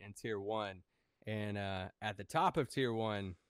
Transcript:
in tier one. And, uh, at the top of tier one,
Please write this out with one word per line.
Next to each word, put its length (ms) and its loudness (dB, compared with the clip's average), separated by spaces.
in 80 -12
tier 260 -2
one. 440 -2
And, 320 0
uh, 280 -2
at 180 -2
the 60 -8
top 320 2
of 120 2
tier 240 2
one, 420 0